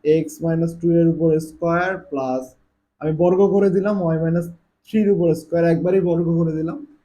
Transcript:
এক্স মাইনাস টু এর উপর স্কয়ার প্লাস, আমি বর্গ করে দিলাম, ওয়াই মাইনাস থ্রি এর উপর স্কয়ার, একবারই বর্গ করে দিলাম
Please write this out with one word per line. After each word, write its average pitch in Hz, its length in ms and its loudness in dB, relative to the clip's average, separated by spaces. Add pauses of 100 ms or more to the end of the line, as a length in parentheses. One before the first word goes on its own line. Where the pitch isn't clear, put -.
(180)
এক্স 156 160 -6 (100)
মাইনাস 165 360 -2
টু 170 60 -2 (140)
এর 170 140 4
উপর 160 140 0 (200)
স্কয়ার 170 420 -2 (200)
প্লাস, 131 320 -6 (580)
আমি 156 120 -4 (100)
বর্গ 180 180 2 (140)
করে 202 220 4
দিলাম, 202 260 0
ওয়াই 160 220 0
মাইনাস 170 220 0 (400)
থ্রি 220 180 -2
এর 202 100 2
উপর 170 140 2 (120)
স্কয়ার, 170 320 -2
একবারই 180 360 2
বর্গ 170 180 0 (140)
করে 165 200 -2
দিলাম 170 180 -6 (260)